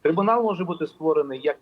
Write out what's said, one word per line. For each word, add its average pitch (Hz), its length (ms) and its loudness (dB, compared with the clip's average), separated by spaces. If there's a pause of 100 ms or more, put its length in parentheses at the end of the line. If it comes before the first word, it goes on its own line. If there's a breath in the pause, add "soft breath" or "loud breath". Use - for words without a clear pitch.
Трибунал 202 420 2
може 190 200 -2
бути 165 240 -6
створений 147 560 -2
як 147 180 -2